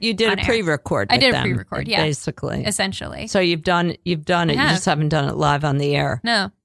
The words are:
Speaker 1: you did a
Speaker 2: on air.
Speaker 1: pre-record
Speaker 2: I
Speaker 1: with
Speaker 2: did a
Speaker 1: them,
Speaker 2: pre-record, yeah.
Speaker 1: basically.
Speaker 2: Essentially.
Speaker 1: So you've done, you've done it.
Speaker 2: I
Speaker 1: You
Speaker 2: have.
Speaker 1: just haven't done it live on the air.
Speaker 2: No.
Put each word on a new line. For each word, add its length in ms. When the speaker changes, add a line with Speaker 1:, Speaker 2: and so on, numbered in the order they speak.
Speaker 1:
you 140
did 140
a 20
Speaker 2:
on 80
air. 60
Speaker 1:
pre-record 640
Speaker 2:
I 40
Speaker 1:
with 60
Speaker 2:
did 80
a 40
Speaker 1:
them, 100
Speaker 2:
pre-record, 440
yeah. 160
Speaker 1:
basically. 640
Speaker 2:
Essentially. 600
Speaker 1:
So 120
you've 220
done, 420
you've 220
done 240
it. 40
Speaker 2:
I 20
Speaker 1:
You 60
Speaker 2:
have. 140
Speaker 1:
just 100
haven't 240
done 200
it 60
live 280
on 140
the 180
air. 280
Speaker 2:
No. 280